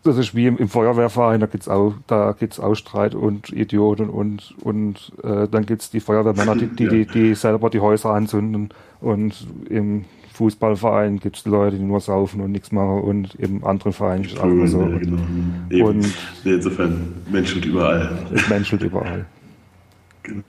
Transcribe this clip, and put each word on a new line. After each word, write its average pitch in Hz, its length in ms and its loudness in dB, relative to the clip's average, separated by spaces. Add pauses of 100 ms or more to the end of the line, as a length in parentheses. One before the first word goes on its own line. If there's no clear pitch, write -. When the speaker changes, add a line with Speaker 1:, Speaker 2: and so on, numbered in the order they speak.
Speaker 1:
das 131 160 2
ist 113 160 -2
wie 120 120 4
im, 120 120 2
im 110 100 0
Feuerwehrverein, 117 720 2
da 107 60 2
gibt's - 220 -8
auch, 101 260 2 (120)
da 104 260 2
gibt's - 280 -6
auch 104 140 0
Streit 104 400 -2
und 104 380 -4
Idioten 104 580 0
und, 104 520 -6
und, 107 500 -4 (100)
äh, 104 260 -2
dann 107 180 0
gibt's 110 240 -4
die 110 100 -4
Feuerwehrmänner, 107 560 2
die, 117 120 0
die, - 160 -2
Speaker 2:
<laughs> - 0 -
Ja. - 60 2
Speaker 1:
die, 110 160 4
die 110 280 4
selber 110 360 2
die 107 100 0
Häuser 107 300 2
anzünden, 107 600 0 (300)
und 107 460 -2 (220)
im 104 360 -2 (300)
Fußballverein 104 840 2
gibt's - 260 -8
Leute, 101 320 2
die 98 60 -2
nur 101 160 0
saufen 98 420 -2
und 98 100 -4
nichts 101 200 -6
machen, 98 300 0
und 101 340 -2
im 95 280 -4
anderen 95 280 0
Verein 95 320 -2
ist 92 80 -8
es - 60 -10
auch 95 60 -2
immer 90 220 4
so. 87 160 2
Speaker 2:
Ja, 85 160 0
genau. 85 240 -2 (480)
Eben. 113 160 4
Speaker 1:
Und 104 280 2 (300)
Speaker 2:
Nee, 95 100 2
insofern 85 580 -2 (180)
menschelt 90 340 -2
überall. 82 460 0 (240)
Speaker 1:
es - 140 2
menschelt 101 340 0
überall. 92 420 -4 (1000)
Speaker 2:
Genau. - 260 -10